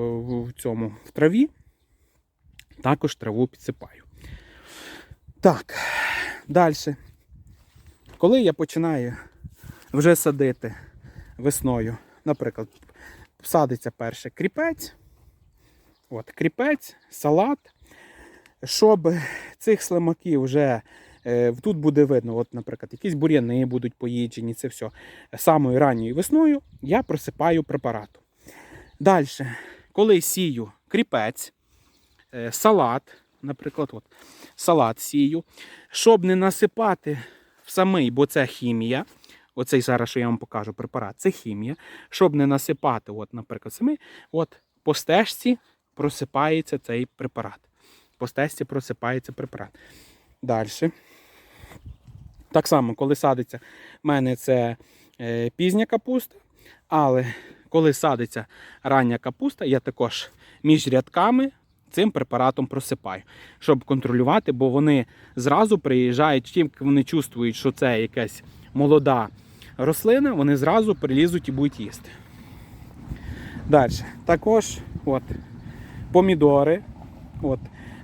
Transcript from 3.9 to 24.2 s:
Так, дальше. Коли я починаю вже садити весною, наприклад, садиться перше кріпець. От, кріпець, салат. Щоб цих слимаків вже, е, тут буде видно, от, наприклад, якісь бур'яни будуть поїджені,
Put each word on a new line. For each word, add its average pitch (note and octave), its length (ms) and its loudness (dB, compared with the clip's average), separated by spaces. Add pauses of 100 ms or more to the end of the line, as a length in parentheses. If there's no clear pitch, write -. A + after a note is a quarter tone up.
Так, - 340 2 (760)
дальше. D#3 480 2 (1200)
Коли A#3 240 4
я E3+ 100 4
починаю D3+ 640 -4 (760)
вже D#3+ 240 6
садити C3+ 580 -2 (640)
весною, A#2+ 600 -2 (280)
наприклад, A#2 440 -4 (760)
садиться C3 480 0
перше A#2 400 -12
кріпець. - 640 -6 (1160)
От, A#2 200 -14
кріпець, - 640 -4 (140)
салат. F#3+ 480 2 (1080)
Щоб F3 500 4 (440)
цих G#3+ 240 2
слимаків E3 600 0
вже, C3 400 0 (440)
е, A#2+ 260 2
тут E3+ 240 -4
буде D3 280 4
видно, A#2 320 0
от, A#2+ 180 -6
наприклад, - 380 -14
якісь F#3 220 -6
бур'яни C3 520 2
будуть A#2+ 280 -4
поїджені, A#2+ 600 -6